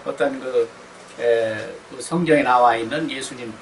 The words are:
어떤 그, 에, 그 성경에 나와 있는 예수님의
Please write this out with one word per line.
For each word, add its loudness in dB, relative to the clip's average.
어떤 -2
그, 0
에, 2
그 -14
성경에 2
나와 6
있는 -4
예수님의 -10